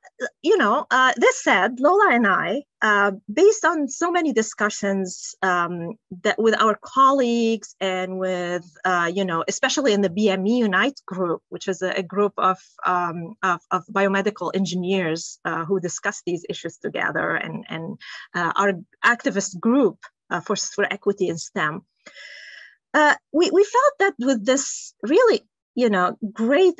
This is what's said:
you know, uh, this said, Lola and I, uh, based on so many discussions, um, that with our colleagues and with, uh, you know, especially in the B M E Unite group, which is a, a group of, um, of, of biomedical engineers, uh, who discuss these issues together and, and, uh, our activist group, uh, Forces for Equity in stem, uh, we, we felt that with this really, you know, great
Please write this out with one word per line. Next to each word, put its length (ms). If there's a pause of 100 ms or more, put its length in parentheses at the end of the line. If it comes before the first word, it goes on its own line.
(420)
you 160
know, 340
uh, 240
this 260
said, 380
Lola 340
and 100
I, 380 (200)
uh, 300 (200)
based 320
on 240
so 240
many 200
discussions, 1080
um, 520 (280)
that 160
with 220
our 220
colleagues 960
and 380
with, 460 (200)
uh, 280
you 120
know, 240
especially 440
in 100
the 80
B 200
M 160
E 120
Unite 460
group, 440
which 180
is 160
a, 80
a 120
group 340
of, 220 (280)
um, 560
of, 180 (120)
of 180
biomedical 640
engineers, 880
uh, 200
who 160
discuss 440
these 240
issues 300
together 560
and, 340
and, 300 (360)
uh, 200
our 200 (300)
activist 540
group, 400 (320)
uh, 100
Forces 340
for 180
Equity 360
in 100
stem, 460 (1080)
uh, 220 (160)
we, 180
we 140
felt 340
that 220
with 260
this 560
really, 400 (320)
you 160
know, 260 (160)
great 460